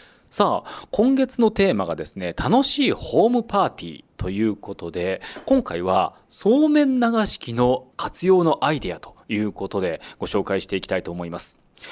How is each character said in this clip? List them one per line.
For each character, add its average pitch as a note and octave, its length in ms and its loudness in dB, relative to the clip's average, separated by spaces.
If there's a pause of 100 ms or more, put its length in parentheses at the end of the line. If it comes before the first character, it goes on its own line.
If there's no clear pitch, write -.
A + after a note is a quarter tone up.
(320)
さ D3+ 340 2
あ、 - 240 -16
今 B3+ 240 4
月 C4 260 0
の A3 120 4
テ G3 220 2
ー - 20 0
マ G2 100 0
が E2 100 -2
で D#2 100 -4
す - 100 -16
ね、 F2+ 200 -6
楽 G#3+ 280 2
し C4 240 0
い G#3+ 60 2
ホ F3 340 2
ー - 20 2
ム A#3+ 140 2
パ G3+ 220 0
ー - 40 0
テ - 160 -14
ィ D#2+ 120 -12
ー - 60 -20 (140)
と F#2 140 -6
い G2 100 -2
う A2 140 2
こ - 180 -12
と E2+ 160 -10
で、 F2+ 320 -4 (240)
今 C4+ 160 4
回 - 220 -6
は F#3 320 2 (140)
そ C4+ 360 2
う - 20 6
め D4 160 4
ん C4 160 0
流 A#3+ 80 2 (200)
し - 100 -6
器 - 160 -10
の B2 320 2 (100)
活 - 300 -6
用 F#3 180 6
の D3+ 220 2
ア D3+ 80 2
イ D3 60 -4
デ - 160 -8
ア - 40 -14
と - 160 -20 (140)
い A2 80 -2
う G#2 140 0
こ G2 180 -8
と G2+ 100 -4
で E2+ 220 -2 (160)
ご - 80 -8
紹 G2+ 160 -2
介 F#2+ 200 -2
し - 40 -6
て G2 120 -4
い F#2 40 -6
き - 60 -10
た F#2+ 100 0
い F2+ 60 -4
と F2 80 -8
思 F2 160 -8
い - 20 -10
ま E2+ 80 -8
す。 - 220 -8 (320)